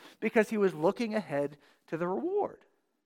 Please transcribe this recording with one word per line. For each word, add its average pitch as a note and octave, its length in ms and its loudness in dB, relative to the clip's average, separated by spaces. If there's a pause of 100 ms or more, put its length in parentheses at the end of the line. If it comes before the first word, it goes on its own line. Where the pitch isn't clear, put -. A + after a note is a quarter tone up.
(220)
because A3 280 2
he A3+ 80 -2
was G3 160 4
looking G3+ 400 0
ahead D3 440 -2 (300)
to D#3+ 100 -6
the F3 100 -2
reward. D#4+ 520 -2 (460)